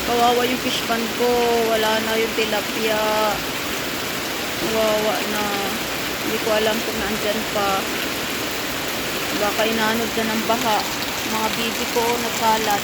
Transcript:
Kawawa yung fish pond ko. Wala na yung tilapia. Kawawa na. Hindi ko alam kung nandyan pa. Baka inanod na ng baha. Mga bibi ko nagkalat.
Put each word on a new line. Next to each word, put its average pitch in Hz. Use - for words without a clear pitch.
Kawawa 240
yung 247
fish 254
pond 233
ko. 240
Wala 220
na 220
yung 220
tilapia. 214
Kawawa 214
na. 208
Hindi 214
ko 226
alam 214
kung 220
nandyan 208
pa. 196
Baka 208
inanod 220
na 220
ng 220
baha. 226
Mga 220
bibi 233
ko 233
nagkalat. 220